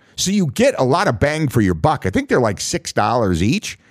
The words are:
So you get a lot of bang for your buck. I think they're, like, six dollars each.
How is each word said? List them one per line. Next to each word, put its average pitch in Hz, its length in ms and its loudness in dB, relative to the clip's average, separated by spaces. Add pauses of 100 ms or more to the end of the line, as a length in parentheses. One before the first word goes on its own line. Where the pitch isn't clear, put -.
(160)
So - 160 -4
you 196 160 0
get 240 300 0
a 135 60 0
lot 151 240 2
of 123 120 -2
bang 151 280 0
for 120 140 2
your 92 120 2
buck. 131 320 0
I 92 60 0
think 277 180 -4
they're, 156 100 2
like, 110 220 0
six - 320 -8
dollars 104 480 0
each. 139 380 -2 (120)